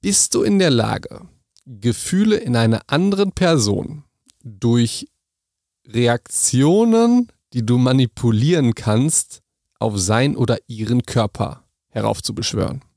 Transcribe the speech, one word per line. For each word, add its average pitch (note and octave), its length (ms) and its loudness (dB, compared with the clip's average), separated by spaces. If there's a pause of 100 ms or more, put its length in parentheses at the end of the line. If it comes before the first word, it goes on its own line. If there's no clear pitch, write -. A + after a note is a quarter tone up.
Bist - 340 0
du - 80 0
in G#3 160 2
der F3+ 120 4
Lage, A2 520 -2 (440)
Gefühle C3+ 720 0
in C3 200 -2
einer A2+ 300 2
anderen F#3+ 460 0
Person D3+ 720 0 (380)
durch A#2+ 680 -2 (760)
Reaktionen, G3 1400 2 (240)
die A#2+ 140 -4
du B2 100 2
manipulieren B2+ 1000 2
kannst, - 680 -2 (360)
auf G#2+ 200 -4
sein A2 380 0
oder A#2 220 0 (100)
ihren A2+ 340 -2
Körper - 600 -4 (240)
heraufzubeschwören? G#2+ 960 -4 (140)